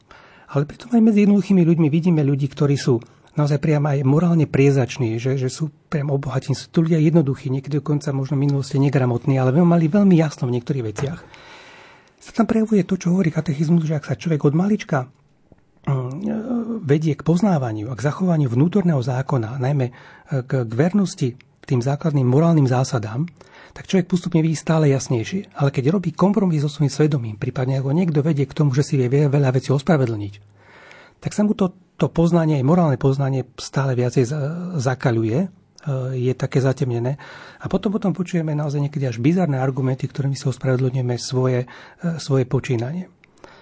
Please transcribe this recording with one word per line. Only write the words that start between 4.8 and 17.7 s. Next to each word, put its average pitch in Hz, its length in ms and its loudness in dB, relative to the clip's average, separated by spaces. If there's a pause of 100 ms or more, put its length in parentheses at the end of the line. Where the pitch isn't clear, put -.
že, 131 160 -2
že 127 120 -2
sú 151 200 -6 (200)
priam 147 200 -4
obohatení. 135 480 -2
Sú - 160 -14
to 165 120 4
ľudia 165 160 2
jednoduchí, 147 520 2
niekedy 139 280 -4
dokonca 147 320 -2
možno 135 260 -2
v 143 100 2
minulosti 139 320 -2
negramotní, 131 560 2
ale 127 160 2
veľmi, 175 240 4
mali 165 80 2
veľmi 196 320 4
jasno 151 320 0
v 123 80 -2
niektorých 123 320 -4
veciach. 135 300 -6 (960)
Sa - 160 -20
tam 226 160 0
prejavuje 220 320 2
to, 180 160 -2
čo 175 160 0
hovorí 185 160 2
katechizmus, 156 560 0
že 156 120 -2
ak - 120 -8
sa 131 80 -2
človek 160 240 -2
od 143 160 2
malička, 185 480 -2
mm, - 840 -18
e, 139 460 -4 (460)
vedie 156 320 0
k - 120 -8
poznávaniu 135 640 0